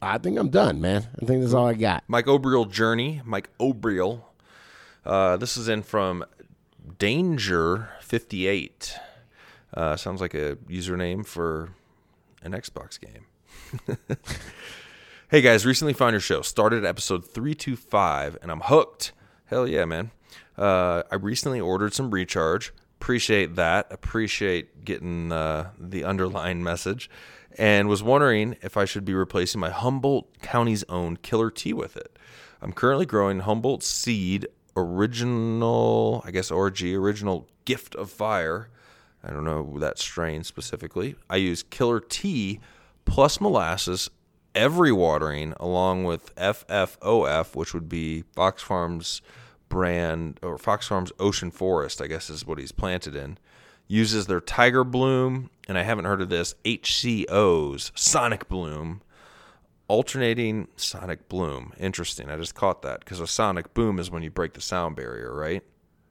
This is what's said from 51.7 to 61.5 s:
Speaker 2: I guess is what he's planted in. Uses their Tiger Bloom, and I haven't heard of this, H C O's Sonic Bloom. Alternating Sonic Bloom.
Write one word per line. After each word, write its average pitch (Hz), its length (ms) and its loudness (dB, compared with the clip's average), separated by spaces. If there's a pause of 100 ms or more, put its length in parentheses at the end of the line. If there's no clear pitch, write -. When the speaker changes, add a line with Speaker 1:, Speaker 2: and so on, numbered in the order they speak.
Speaker 2:
I 69 60 -8
guess 80 240 -8
is 78 160 -12
what 78 120 -8
he's 67 140 -12
planted 90 420 -4
in. 71 220 -10 (520)
Uses 107 380 2
their 90 140 2
Tiger 123 440 4
Bloom, 127 680 0 (160)
and 95 120 -4
I 87 40 0
haven't 104 220 -2
heard 95 180 2
of 90 60 -4
this, 85 260 -2 (100)
H - 320 -2
C 117 320 0
O's 82 680 2
Sonic 120 540 0
Bloom. 82 540 -6 (880)
Alternating 113 880 0
Sonic 90 520 -8
Bloom. 73 500 -4